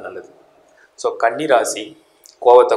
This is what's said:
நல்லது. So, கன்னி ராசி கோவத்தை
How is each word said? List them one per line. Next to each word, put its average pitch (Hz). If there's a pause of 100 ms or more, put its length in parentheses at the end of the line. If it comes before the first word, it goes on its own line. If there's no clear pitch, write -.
நல்லது. 92 (720)
So, 123 (140)
கன்னி 131
ராசி 110 (600)
கோவத்தை 123